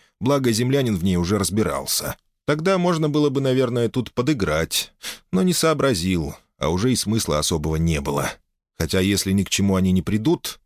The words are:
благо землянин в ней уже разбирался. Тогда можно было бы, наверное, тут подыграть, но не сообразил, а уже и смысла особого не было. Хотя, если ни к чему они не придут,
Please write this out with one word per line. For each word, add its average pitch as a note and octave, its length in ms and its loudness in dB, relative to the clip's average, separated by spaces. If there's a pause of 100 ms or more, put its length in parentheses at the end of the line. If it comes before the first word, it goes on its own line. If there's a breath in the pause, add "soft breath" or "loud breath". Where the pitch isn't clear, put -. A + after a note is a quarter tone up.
(200 soft breath)
благо C3 320 2
землянин B2 440 0
в E2 80 -2
ней F#2 140 2
уже F2 220 0
разбирался. F2+ 760 -2 (300)
Тогда D#3+ 320 0
можно E3+ 320 2
было D3 200 2
бы, C3+ 120 -2
наверное, B2+ 480 2
тут A#2+ 220 -4
подыграть, F#2+ 840 -2 (380 loud breath)
но F#3 100 2
не F#3 120 4
сообразил, A2+ 840 0 (240)
а C#2 100 0
уже F#2+ 220 2
и A#2+ 40 2
смысла G2 440 0
особого D#2+ 380 -2
не D#2+ 240 0
было. C#2+ 280 -4 (480)
Хотя, E2 220 -2
если F#2+ 320 0
ни G2 120 2
к F2+ 60 -8
чему G2 260 0
они F#2 160 2
не F#2 100 2
придут, G#2+ 640 -2